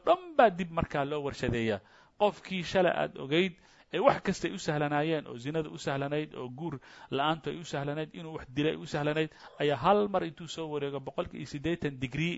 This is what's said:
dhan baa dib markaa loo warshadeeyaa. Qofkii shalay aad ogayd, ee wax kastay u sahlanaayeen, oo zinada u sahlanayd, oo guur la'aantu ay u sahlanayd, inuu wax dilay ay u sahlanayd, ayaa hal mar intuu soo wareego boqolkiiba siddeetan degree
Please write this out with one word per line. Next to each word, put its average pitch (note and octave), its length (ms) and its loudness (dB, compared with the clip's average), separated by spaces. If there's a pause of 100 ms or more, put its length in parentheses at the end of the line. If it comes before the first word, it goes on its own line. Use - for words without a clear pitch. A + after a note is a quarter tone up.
dhan F4 300 4
baa B3 140 8
dib F3 220 -4
markaa D#3 340 0
loo D3 180 -2
warshadeeyaa. A#2 560 0 (400)
Qofkii F#3+ 440 0
shalay F3 280 4
aad D3+ 260 -2
ogayd, E3+ 360 2 (400)
ee D#3+ 60 0
wax B3+ 220 4
kastay - 300 -2
u F#3+ 80 -8
sahlanaayeen, D3 680 0
oo B2 100 -10
zinada D#3 320 -4
u E3 80 -12
sahlanayd, D3 580 -2
oo B2+ 140 -8
guur C#3+ 300 -8 (320)
la'aantu D3+ 380 0
ay D3+ 100 -6
u E3+ 40 -12
sahlanayd, D3 500 -4
inuu D#3+ 220 -12
wax - 160 -10
dilay D3 200 2
ay D#3+ 60 -2
u E3+ 80 -10
sahlanayd, D3+ 440 0 (300)
ayaa D3 180 2
hal G3+ 320 4
mar F#3 140 0
intuu E3 240 -8
soo D#3+ 200 -8
wareego C#3+ 320 -4
boqolkiiba D#3 460 -6
siddeetan D3 540 -4
degree C#3+ 380 -2